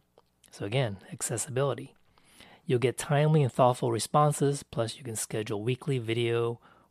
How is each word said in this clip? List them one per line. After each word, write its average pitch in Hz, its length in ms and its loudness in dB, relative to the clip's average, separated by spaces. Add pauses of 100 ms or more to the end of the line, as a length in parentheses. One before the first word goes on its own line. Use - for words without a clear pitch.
(520)
So - 140 -10
again, 107 320 -2 (140)
accessibility. 131 840 -4 (720)
You'll 123 140 2
get 120 180 0
timely 151 460 4
and 120 80 2
thoughtful 127 400 4
responses, 143 720 2
plus - 340 -6
you - 60 -18
can 113 140 -8
schedule 107 440 -4
weekly 127 360 -2
video 117 640 0 (300)